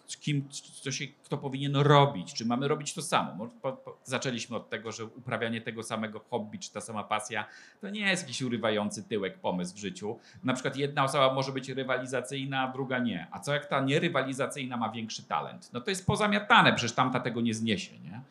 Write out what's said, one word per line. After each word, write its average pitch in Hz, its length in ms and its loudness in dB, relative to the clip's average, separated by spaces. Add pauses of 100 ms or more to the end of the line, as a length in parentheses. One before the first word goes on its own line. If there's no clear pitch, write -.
(200)
kim, 139 300 -2 (320)
co 139 100 -6
się, 143 160 -6 (160)
kto 143 140 -6
powinien 139 380 -4
robić, 139 580 8
czy 113 120 -6
mamy 123 220 0
robić 147 260 -2
to 165 80 -8
samo. 107 340 2
Mo-, 110 140 -8 (120)
po, 131 120 -4
po, - 300 -16
zaczęliśmy 123 520 -4
od 95 140 -8
tego, 110 220 -6
że 110 140 -8
uprawianie 113 560 -4
tego 113 220 -8
samego 110 360 -6
hobby, 107 400 -6
czy - 120 -12
ta 101 100 -8
sama 107 220 -8
pasja, 107 420 -2 (360)
to 196 80 -10
nie 208 120 -8
jest 190 220 0
jakiś 127 180 -6
urywający 107 640 0
tyłek 95 340 -2
pomysł 90 380 -2
w - 20 -18
życiu. 104 420 -8 (240)
Na 127 100 2
przykład 127 240 -2
jedna 143 260 2
osoba 135 300 6
może 135 180 0
być 131 180 -4
rywalizacyjna, 131 920 -2
a 127 100 0
druga 127 280 -2
nie. 95 320 -2
A - 80 -10
co 143 140 -2
jak 143 120 0
ta 139 160 0
nierywalizacyjna 135 960 0
ma 113 120 0
większy 110 340 -8
talent? 73 500 -6
No 120 80 -6
to - 80 -6
jest 185 180 -2
pozamiatane, 202 640 6
przecież 113 220 0
tamta 127 240 4
tego 120 220 -2
nie 117 120 2
zniesie, 110 460 -2
nie? 113 320 -12